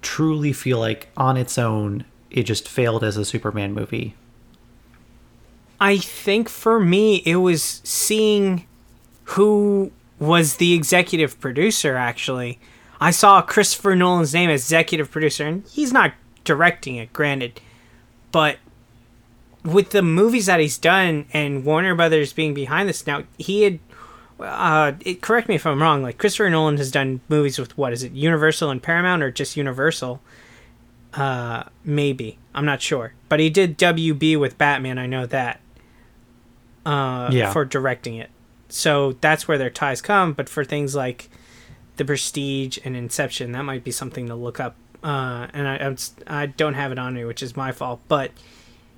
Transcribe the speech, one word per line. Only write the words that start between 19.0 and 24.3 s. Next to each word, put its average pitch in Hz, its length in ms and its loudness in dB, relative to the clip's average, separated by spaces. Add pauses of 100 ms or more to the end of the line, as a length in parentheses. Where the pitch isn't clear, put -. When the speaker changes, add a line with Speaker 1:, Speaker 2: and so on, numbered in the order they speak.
Speaker 2:
with 190 260 2
the 202 120 2
movies 190 440 2
that 185 120 4
he's 151 200 0
done 170 540 2
and 143 320 -2
Warner 175 300 2
Brothers 160 380 2
being 156 220 -2
behind 147 340 -2
this - 180 -6
now, 147 160 -4 (160)
he 202 240 0
had, 190 160 2 (600)